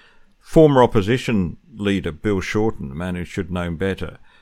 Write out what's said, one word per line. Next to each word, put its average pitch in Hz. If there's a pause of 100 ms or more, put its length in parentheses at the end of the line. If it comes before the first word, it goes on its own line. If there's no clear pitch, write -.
(400)
Former 147
opposition 107 (180)
leader 98
Bill 95
Shorten, 107
the 67
man 90
who 87
should 87
know 87
better, 85 (240)